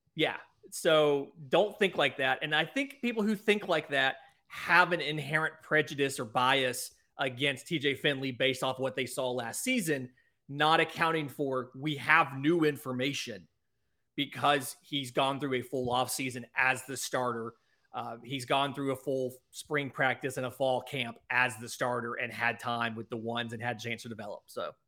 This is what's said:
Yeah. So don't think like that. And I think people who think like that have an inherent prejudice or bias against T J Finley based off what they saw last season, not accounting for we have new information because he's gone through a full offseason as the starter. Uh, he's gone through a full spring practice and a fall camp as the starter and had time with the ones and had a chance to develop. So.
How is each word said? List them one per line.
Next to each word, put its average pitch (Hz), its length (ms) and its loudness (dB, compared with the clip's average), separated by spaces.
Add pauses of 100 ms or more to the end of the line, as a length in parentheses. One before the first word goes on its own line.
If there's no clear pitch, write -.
(140)
Yeah. 143 220 0 (340)
So 151 600 4 (160)
don't 196 300 4
think 190 180 2
like 143 220 2
that. 131 240 2
And 151 120 0
I 160 120 4
think 277 340 -4
people 233 220 -2
who 214 120 2
think 208 340 0
like 156 200 2
that 135 280 2 (320)
have 175 440 4
an 165 80 0
inherent 151 640 -2
prejudice 143 580 2
or 123 60 -4
bias 127 640 2 (280)
against 135 480 -2
T 170 120 -2
J 139 160 2
Finley 135 380 0
based 131 300 0
off 131 160 -2
what 131 160 -2
they 131 120 -2
saw 127 240 -2
last 123 320 -4
season, 160 480 -2 (400)
not 151 300 4
accounting 160 480 0
for 131 460 -4
we 143 220 -4
have 135 420 4
new 156 260 4
information 131 800 -2 (720)
because 139 680 0
he's 135 280 -6
gone 135 300 0
through 135 140 -2
a 123 80 0
full 127 260 -4
offseason 123 560 -2 (120)
as 131 300 2
the 135 100 -8
starter. 117 580 -2 (400)
Uh, 120 280 -8
he's 123 220 -8
gone 139 300 0
through 139 180 -2
a 131 40 -2
full 131 380 -2 (160)
spring 143 400 -4
practice 131 460 -2
and 131 100 -4
a 123 40 -6
fall 127 320 0
camp 120 340 -6 (140)
as 123 260 2
the 113 120 -12
starter 120 460 -2
and 120 180 -6
had 117 280 -2
time 117 340 -2
with 113 140 -10
the 120 80 -8
ones 113 360 -6
and 113 100 -10
had 120 140 -4
a 107 40 -14
chance 113 220 -8
to 123 60 -12
develop. 104 380 -12
So. 85 260 -8 (160)